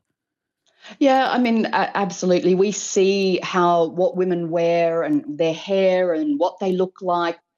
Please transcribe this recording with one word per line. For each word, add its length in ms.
Yeah, 320
I 80
mean, 280
a-, 300
absolutely. 600
We 160
see 720
how 440
what 280
women 340
wear 540
and 180
their 140
hair 600
and 280
what 180
they 140
look 280
like, 380